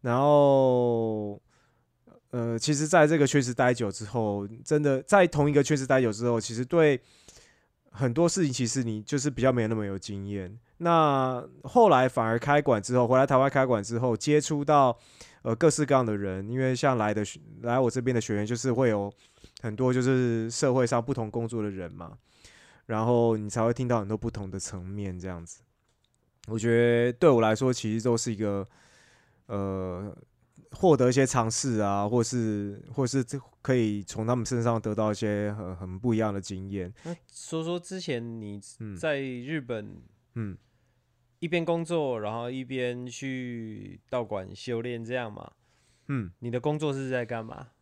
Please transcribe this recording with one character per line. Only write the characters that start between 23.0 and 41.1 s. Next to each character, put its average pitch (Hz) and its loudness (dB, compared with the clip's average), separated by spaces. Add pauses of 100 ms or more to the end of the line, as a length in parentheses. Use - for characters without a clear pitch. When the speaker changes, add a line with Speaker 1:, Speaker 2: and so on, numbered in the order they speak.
Speaker 1:
后 117 4
你 104 -6
才 110 -2
会 117 2
听 123 -2
到 120 2
很 101 -4
多 107 -2
不 117 -4
同 101 -10
的 95 -8
层 92 -10
面 95 -8
这 90 -10
样 85 -10
子。 - -20 (840)
我 110 -6
觉 113 0 (340)
得 123 0
对 165 6
我 123 8
来 110 4
说 127 0
其 110 -4
实 110 -4
都 120 2
是 113 -4
一 - -6
个， 98 -4 (800)
呃， 95 -6 (560)
获 165 4
得 123 6
一 - 2
些 131 4
尝 113 0
试 117 -2
啊， 101 0
或 120 2
是， 104 -4 (140)
或 139 0
是 131 0 (380)
可 131 0
以 107 0
从 110 -8
他 120 0
们 120 -4
身 120 -4
上 117 0
得 107 -4
到 107 0
一 - -2
些 104 -2
很， 92 -10
很 92 -10
不 117 0
一 - 0
样 110 -2
的 98 -6
经 95 -10
验。 95 -8 (120)
Speaker 2:
那 170 -10 (160)
说 - -10
说 175 -6
之 185 -12
前 117 -6
你 101 -12 (200)
Speaker 1:
嗯。 104 -12
Speaker 2:
在 147 -2
日 135 -8
本 107 -10 (320)
Speaker 1:
嗯。 104 -8 (840)